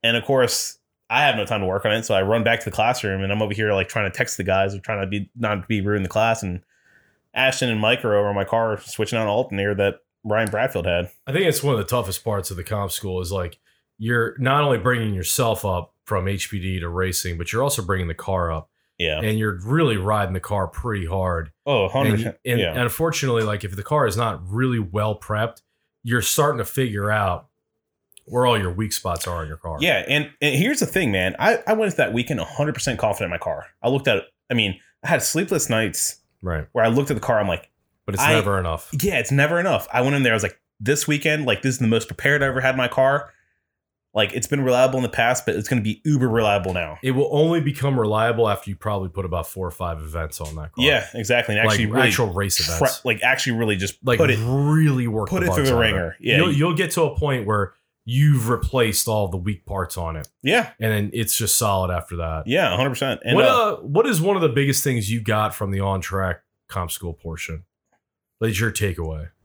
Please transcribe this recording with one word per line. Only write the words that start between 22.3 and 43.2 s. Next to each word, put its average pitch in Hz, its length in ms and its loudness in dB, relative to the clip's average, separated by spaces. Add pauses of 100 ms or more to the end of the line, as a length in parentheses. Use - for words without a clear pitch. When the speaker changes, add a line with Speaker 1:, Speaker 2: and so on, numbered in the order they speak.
Speaker 2:
and, 120 160 0
Speaker 1:
Yeah. 87 120 2
Speaker 2:
and 123 80 -2
unfortunately, 127 640 0
like, 104 200 -4
if 95 100 -8
the 101 80 -10
car 147 240 0
is 95 100 0
not 98 340 -2
really 120 300 0
well 104 380 -2
prepped, 107 440 -4 (400)
you're 120 200 0
starting 147 360 2
to 104 60 -2
figure 104 460 -2
out 98 360 0 (800)
where 123 200 2
all 117 120 4
your 92 140 0
weak 104 200 -4
spots 87 360 -4
are 85 140 -6
in 76 60 -8
your 78 100 -12
car. 80 220 -8
Speaker 1:
Yeah. 143 280 2
And, 147 220 0 (100)
and 143 140 2
here's 226 260 2
the 196 60 0
thing, 185 260 0
man. 185 260 2
I, 214 280 2
I 214 80 2
went 220 180 0
into - 60 -2
that 123 160 2
weekend 117 260 -2
a 80 40 -4
hundred 147 300 -2
percent 131 240 -4
confident 101 280 0
in 85 40 -6
my 87 80 -4
car. 73 280 -6 (160)
I 120 80 2
looked 139 180 0
at, 104 160 2 (260)
I 123 40 0
mean, 107 260 0 (240)
I - 40 -6
had - 140 2
sleepless 170 460 0
nights 110 520 -2 (220)
Speaker 2:
Right. 82 300 -4
Speaker 1:
where 117 120 4
I 113 40 6
looked 139 220 2
at 139 40 2
the 107 60 -4
car. 113 180 0
I'm 98 100 0
like, 82 220 -4 (360)
Speaker 2:
But 98 100 -6
it's 110 80 0
Speaker 1:
I 151 80 6
Speaker 2:
never 101 260 2
enough. 85 320 -4 (120)
Speaker 1:
Yeah, 165 160 0
it's 117 120 -2
never 147 300 2
enough. 175 320 0
I 123 100 2
went 139 140 2
in 139 80 2
there. 117 80 4
I 113 40 4
was 101 60 0
like, - 180 -6 (200)
"This 131 280 0
weekend, 151 380 0
like, 110 160 2
this 131 120 2
is - 60 -8
the 117 60 4
most 113 220 2
prepared 143 340 2
I 135 40 4
ever 131 140 0
had 131 120 4
in 131 40 -2
my 123 120 2
car." 139 420 2 (840)